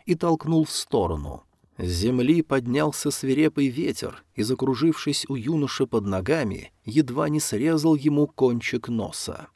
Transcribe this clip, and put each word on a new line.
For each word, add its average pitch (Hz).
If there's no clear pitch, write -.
и 175
толкнул 160
в 151
сторону. 80
С 90
земли 123
поднялся 143
свирепый 139
ветер -
и, -
закружившись 131
у 135
юноши 135
под 104
ногами, 98
едва 139
не 151
срезал 151
ему 147
кончик 120
носа. 110